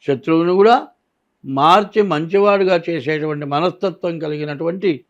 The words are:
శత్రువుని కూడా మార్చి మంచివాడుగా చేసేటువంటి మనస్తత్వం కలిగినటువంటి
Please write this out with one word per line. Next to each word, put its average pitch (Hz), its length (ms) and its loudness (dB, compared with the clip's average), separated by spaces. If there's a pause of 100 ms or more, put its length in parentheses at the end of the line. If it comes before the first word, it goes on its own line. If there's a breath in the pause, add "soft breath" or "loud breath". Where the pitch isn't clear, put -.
శత్రువుని 160 460 0
కూడా 226 360 4 (560)
మార్చి 175 580 2
మంచివాడుగా 190 880 0
చేసేటువంటి 151 560 -4
మనస్తత్వం 175 720 -4
కలిగినటువంటి 151 920 -4